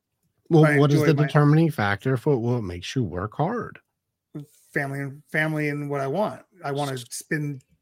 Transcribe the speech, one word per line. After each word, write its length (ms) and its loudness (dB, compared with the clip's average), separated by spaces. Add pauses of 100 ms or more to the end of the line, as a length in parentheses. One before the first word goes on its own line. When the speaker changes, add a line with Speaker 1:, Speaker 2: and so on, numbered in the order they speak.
(500)
Speaker 1:
Well, 160 8
Speaker 2:
I 120 2
Speaker 1:
what 140 6
is 80 4
Speaker 2:
enjoy 60 0
Speaker 1:
the 80 6
Speaker 2:
my 120 2
Speaker 1:
determining 440 4
factor 460 -2
for 220 0
what 260 -2
makes 300 -10
you 100 -2
work 300 -8
hard? 440 -6 (960)
Speaker 2:
Family 280 -4
and, 300 -12
family 380 0
and 200 -6
what 120 -4
I 80 -4
want. 340 -4 (220)
I 80 -6
wanna 220 -4
Speaker 1:
S- 160 -10
Speaker 2:
spend 520 -8 (200)